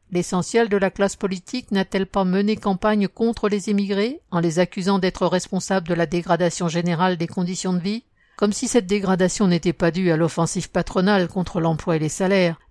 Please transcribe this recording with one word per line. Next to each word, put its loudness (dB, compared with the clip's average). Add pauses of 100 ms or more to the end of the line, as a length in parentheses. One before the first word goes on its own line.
(120)
L'essentiel 0
de 0
la 0
classe -2
politique -6
n'a-t-elle 0
pas -2
mené 2
campagne 0
contre -2
les -2
immigrés, 0 (100)
en -2
les 2
accusant 0
d'être 0
responsables -2
de 0
la 0
dégradation 0
générale 0
des -4
conditions -4
de 0
vie ? -4 (320)
Comme 0
si -4
cette 2
dégradation 2
n'était 2
pas 2
due 2
à 2
l'offensive 0
patronale 2
contre -4
l'emploi 0
et 2
les 0
salaires, 0 (100)